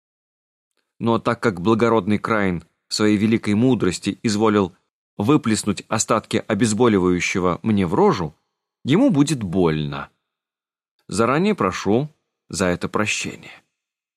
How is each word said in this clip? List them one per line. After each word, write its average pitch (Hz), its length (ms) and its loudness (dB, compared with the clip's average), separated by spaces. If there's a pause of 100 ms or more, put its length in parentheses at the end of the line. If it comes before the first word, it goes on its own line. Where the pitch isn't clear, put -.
(1000)
Но 113 200 0
так 117 220 -2
как 92 200 -2
благородный 107 580 2
Крайн 95 440 -2 (240)
в - 80 -10
своей 107 220 2
великой 107 380 0
мудрости 101 680 0
изволил 104 500 0 (440)
выплеснуть 110 720 0
остатки 110 580 -2
обезболивающего 101 1160 0
мне 101 240 0
в 82 60 -4
рожу, 120 420 0 (480)
ему 208 260 2
будет 143 320 0
больно. 78 680 -2 (1000)
Заранее 139 480 0
прошу 104 520 0 (400)
за 90 180 -2
это 87 220 -2
прощения. - 760 -6 (520)